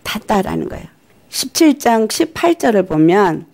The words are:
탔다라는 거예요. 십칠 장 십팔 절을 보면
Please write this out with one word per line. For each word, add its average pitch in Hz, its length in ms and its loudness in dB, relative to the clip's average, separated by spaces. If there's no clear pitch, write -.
탔다라는 196 680 -4
거예요. - 160 -14
십칠 285 480 0
장 226 320 2
십팔 330 460 -2
절을 214 280 2
보면 160 720 2